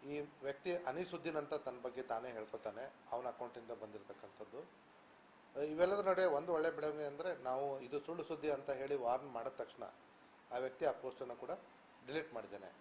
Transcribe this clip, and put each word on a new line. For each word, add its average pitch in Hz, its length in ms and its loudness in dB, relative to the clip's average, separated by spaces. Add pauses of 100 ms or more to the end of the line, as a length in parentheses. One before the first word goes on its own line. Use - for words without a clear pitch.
ಈ 147 100 -2
ವ್ಯಕ್ತಿ 147 560 -2
ಅನಿಸುದ್ದೀನ್ 170 600 -2
ಅಂತ 147 180 0
ತನ್ನ 123 280 -2
ಬಗ್ಗೆ 127 220 -4
ತಾನೇ 120 280 -2
ಹೇಳ್ಕೊತಾನೆ, 110 600 -6 (180)
ಅವನ 123 160 -2
ಅಕೌಂಟಿಂದ 117 440 -6
ಬಂದಿರತಕ್ಕಂಥದ್ದು. 107 880 -10 (1040)
ಇವೆಲ್ಲದರ 185 440 6
ನಡುವೆ 185 180 8
ಒಂದು 165 260 4
ಒಳ್ಳೆ 160 180 6
ಬೆಳವಣಿಗೆ 151 320 0
ಅಂದರೆ 147 400 -2
ನಾವು 135 380 2
ಇದು 127 180 -2
ಸುಳ್ಳು 160 240 -4
ಸುದ್ದಿ 151 280 0
ಅಂತ 139 180 0
ಹೇಳಿ 139 260 0
ವಾರ್ನ್ 131 360 2
ಮಾಡಿದ 117 200 -2
ತಕ್ಷಣ 117 320 -8 (680)
ಆ 120 60 -2
ವ್ಯಕ್ತಿ 131 280 0
ಆ 139 60 8
ಪೋಸ್ಟನ್ನು 123 440 -4
ಕೂಡ 127 160 -6 (560)
ಡಿಲೀಟ್ 156 260 -2
ಮಾಡಿದ್ದಾನೆ. 101 480 -8